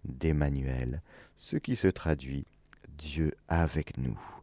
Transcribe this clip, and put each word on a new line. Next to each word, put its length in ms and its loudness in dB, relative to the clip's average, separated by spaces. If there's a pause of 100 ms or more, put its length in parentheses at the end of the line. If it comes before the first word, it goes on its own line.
d'Emmanuel, 960 2 (380)
ce 180 -4
qui 200 0
se 120 4
traduit 580 0 (440)
Dieu 420 -2 (160)
avec 480 0
nous. 240 -4 (220)